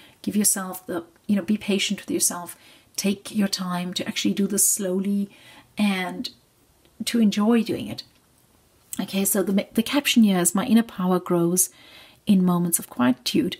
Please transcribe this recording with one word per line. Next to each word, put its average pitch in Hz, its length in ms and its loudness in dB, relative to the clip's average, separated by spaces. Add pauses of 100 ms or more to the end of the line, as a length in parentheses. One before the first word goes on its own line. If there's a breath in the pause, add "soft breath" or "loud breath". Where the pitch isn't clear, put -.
(220 loud breath)
Give 190 140 -6
yourself 196 500 -2
the, 175 200 -6 (200)
you 208 120 2
know, 190 40 0
be 208 160 -2
patient 196 440 -2
with - 100 -10
yourself. 175 460 -4 (400 soft breath)
Take 196 360 -4
your 202 140 2
time 180 460 -6
to - 120 -6
actually 202 280 -2
do 196 120 0
this 202 220 0
slowly 196 640 -2 (480 loud breath)
and 185 520 -2 (760)
to - 140 0
enjoy 214 440 4
doing 101 240 -4
it. 107 160 -12 (1000)
Okay, 196 240 -2
so 196 180 0
the, 196 300 0
the 226 100 0
caption 277 400 2
here 196 160 4
is, 175 160 0
"My 196 100 0
inner 226 180 4
power 185 360 0
grows 175 500 0 (560 loud breath)
in 190 200 4
moments 175 340 2
of - 100 -14
quietude." - 720 0